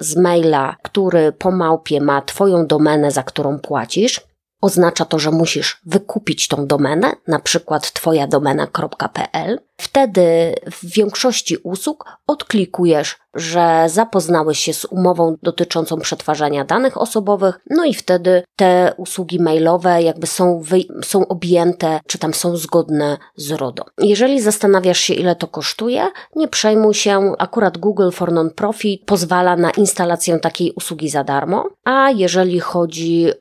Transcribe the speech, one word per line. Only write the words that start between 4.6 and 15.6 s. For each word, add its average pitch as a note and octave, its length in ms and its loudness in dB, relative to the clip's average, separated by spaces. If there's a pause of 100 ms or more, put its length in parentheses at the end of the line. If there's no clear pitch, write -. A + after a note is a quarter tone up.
oznacza F3 440 2
to, D#3+ 140 -2
że D3+ 120 0
musisz D#3+ 560 -2
wykupić - 640 -4
tą C#3+ 180 -2
domenę, D3 460 0 (160)
na D#3 100 0
przykład - 540 -4
twoja D#3+ 340 0
domena D3 400 0
kropka - 420 -8
P - 240 -6
L. D#3+ 280 -4 (200)
Wtedy F3 720 2 (160)
w - 140 -18
większości G#3 720 -2
usług - 480 -8 (220)
odklikujesz, F3+ 920 0 (160)
że E3 540 2
zapoznałeś E3 720 0
się D#3+ 160 -4
z - 100 -8
umową F3 580 0
dotyczącą E3 580 -4